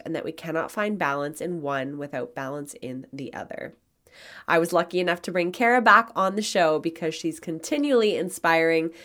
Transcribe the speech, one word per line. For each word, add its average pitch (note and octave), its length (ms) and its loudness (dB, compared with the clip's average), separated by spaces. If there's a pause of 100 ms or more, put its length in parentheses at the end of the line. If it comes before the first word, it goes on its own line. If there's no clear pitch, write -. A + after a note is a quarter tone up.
and D#3+ 100 -6
that D3+ 100 -4
we - 80 -6
cannot D#3+ 380 -4
find G#3 280 -4
balance C#3+ 420 -2
in E3+ 220 -6
one C#3 360 -4
without C#3+ 360 -8
balance C#3+ 400 -8
in B2+ 380 -10
the C#3 200 -10
other. - 420 -10 (720)
I E3 120 4
was E3+ 160 0
lucky F3 260 2
enough F3 220 0
to F#3+ 100 -8
bring F3+ 200 0
Kara A#3+ 280 4
back G#3+ 340 6
on F#3+ 220 0
the G#3+ 60 -2
show E3 360 4
because E3 360 -4
she's D#3+ 260 -6
continually A3+ 760 0
inspiring, E3 760 2 (140)